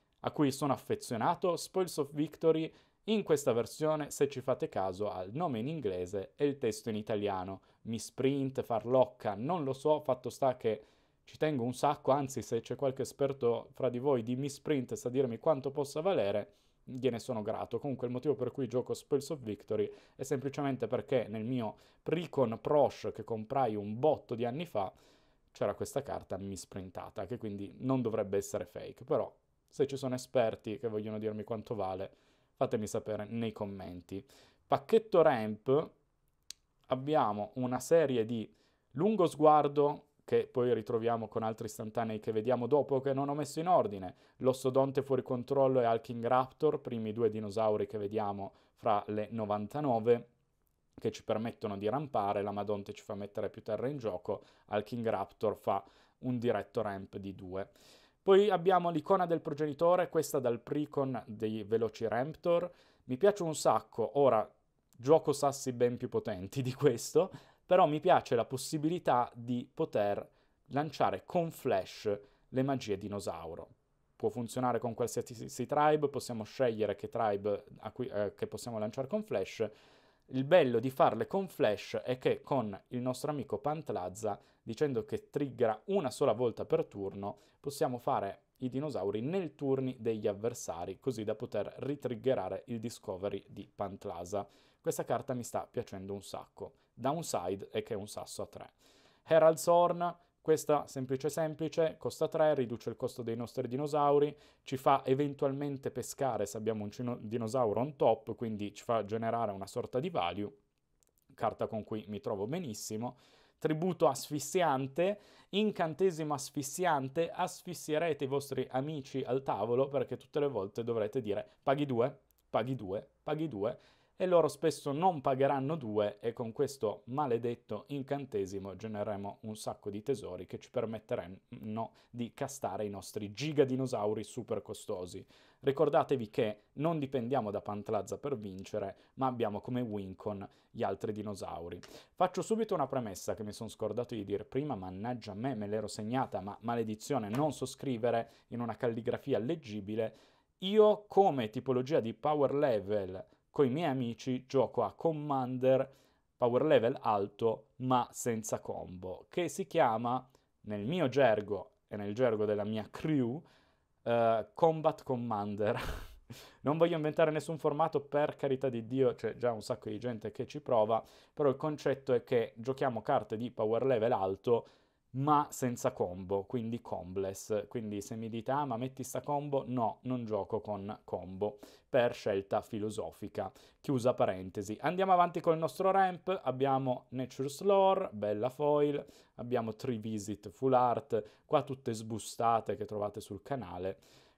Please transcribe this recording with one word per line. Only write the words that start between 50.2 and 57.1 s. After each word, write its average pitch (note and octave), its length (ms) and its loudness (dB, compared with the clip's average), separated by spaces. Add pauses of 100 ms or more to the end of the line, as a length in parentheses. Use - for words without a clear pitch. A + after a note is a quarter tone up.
che - 100 -2
ci - 140 -10
permettono A2 540 -4
di G2+ 120 0
rampare, G#2+ 540 0
la G2+ 80 -2
Madonte G2+ 420 -4
ci - 80 -16
fa G#2+ 140 -10
mettere G2+ 340 -6
più - 140 -14
terra A2 240 -4
in C#3+ 100 -4
gioco, G2+ 460 -4 (240)
Hulking A2+ 420 -2
Raptor G2 460 -2
fa G2 280 -2 (360)
un B2 180 -4
diretto A2 460 0
ramp G2 340 -8